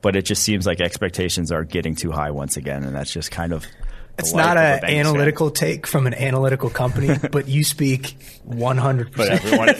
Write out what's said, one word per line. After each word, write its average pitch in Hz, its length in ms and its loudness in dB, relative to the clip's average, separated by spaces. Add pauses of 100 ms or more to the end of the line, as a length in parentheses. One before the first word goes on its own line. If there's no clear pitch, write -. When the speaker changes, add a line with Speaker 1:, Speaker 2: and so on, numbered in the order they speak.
Speaker 1:
But 98 140 2
it 98 60 2
just 98 220 0
seems 101 240 0
like 87 120 0
expectations 87 720 -2
are 80 120 -2
getting 80 320 -4
too 82 160 -6
high 76 200 -2
once 71 240 -6
again, 69 280 -6
and 67 120 -8
that's 69 160 -8
just - 200 -8
kind 85 200 -6
of 80 120 -6
the - 40 -14 (520)
Speaker 2:
It's 160 120 -2
Speaker 1:
life 160 140 4
Speaker 2:
not 175 120 4
Speaker 1:
of 165 60 6
a - 40 6
Speaker 2:
an 139 120 4
Speaker 1:
Bengals - 20 -6
fan. - 180 0
Speaker 2:
analytical 151 520 2
take 156 360 -2
from 135 200 2
an 117 60 0
analytical 131 560 0
company, 139 540 0
Speaker 1:
<laughs> 147 80 -4
Speaker 2:
but 139 180 0
you 147 140 2
speak 135 520 -2 (280)
one 120 340 0
hundred 131 340 0
percent. 104 300 2
Speaker 1:
But 196 80 -2
everyone, - 200 6 (100)